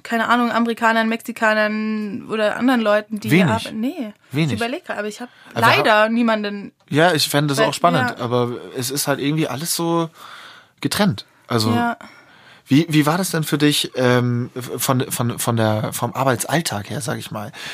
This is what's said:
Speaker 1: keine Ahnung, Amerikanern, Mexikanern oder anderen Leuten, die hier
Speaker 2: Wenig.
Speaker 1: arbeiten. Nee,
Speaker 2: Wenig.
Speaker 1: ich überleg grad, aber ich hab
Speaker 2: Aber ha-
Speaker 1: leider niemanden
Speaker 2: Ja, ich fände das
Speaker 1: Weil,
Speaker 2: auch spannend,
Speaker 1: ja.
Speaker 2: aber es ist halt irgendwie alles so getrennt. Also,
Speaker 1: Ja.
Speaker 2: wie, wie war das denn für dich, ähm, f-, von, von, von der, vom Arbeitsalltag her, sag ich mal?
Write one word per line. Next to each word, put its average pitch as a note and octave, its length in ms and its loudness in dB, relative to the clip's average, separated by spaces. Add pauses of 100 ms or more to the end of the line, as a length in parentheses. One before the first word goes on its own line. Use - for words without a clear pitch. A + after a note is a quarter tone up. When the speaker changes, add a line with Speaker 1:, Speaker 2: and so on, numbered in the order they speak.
Speaker 1:
keine A3+ 260 -2
Ahnung, A#3+ 220 2
Amerikanern, A3+ 580 2
Mexikanern G#3+ 1200 -2
oder G#3 280 0
anderen B3 240 2
Leuten, G#3+ 380 0
die A#2 100 -6
hier D#3 100 6
Speaker 2:
Wenig. D#3 140 4
Speaker 1:
arbeiten. A3 260 -4
Nee, B3 340 -6 (180)
Speaker 2:
Wenig. C#3 220 0
Speaker 1:
ich G2 40 -2
überleg A#3+ 280 -6
grad, G3+ 120 -8
aber G#3 100 -6
ich G#3+ 140 -12
hab B3 80 -14 (240)
Speaker 2:
Aber A3+ 140 2
ha- D4+ 80 6
Speaker 1:
leider A3 340 4
niemanden G#3+ 600 -2 (180)
Speaker 2:
Ja, D#3+ 240 4
ich D3 160 0
fände D3 220 2
das C3+ 80 0
Speaker 1:
Weil, - 100 4
Speaker 2:
auch C#3 40 -4
spannend, E3+ 440 2
Speaker 1:
ja. B2 60 -6
Speaker 2:
aber A#2+ 280 0 (260)
es B2 140 -6
ist C#3+ 160 -4
halt C#3 120 0
irgendwie D3+ 280 0
alles D3 280 -6
so E3+ 340 0 (680)
getrennt. F3+ 460 0 (220)
Also, A#2+ 260 2
Speaker 1:
Ja. A#3+ 240 0 (720)
Speaker 2:
wie, D3+ 220 6
wie D3+ 160 4
war D#3 120 2
das F#3+ 140 -2
denn D#3+ 120 -2
für D3+ 140 -2
dich, D3 380 2
ähm, B2 600 2
f-, B2+ 160 -10 (100)
von, B2+ 300 0
von, A#2+ 280 -2
von A#2 180 -2
der, A2 360 0
vom A#2 200 -4
Arbeitsalltag B2+ 760 -2
her, G#2 120 -6
sag A#2+ 160 -6
ich - 140 -12
mal? G#2+ 200 -10 (220)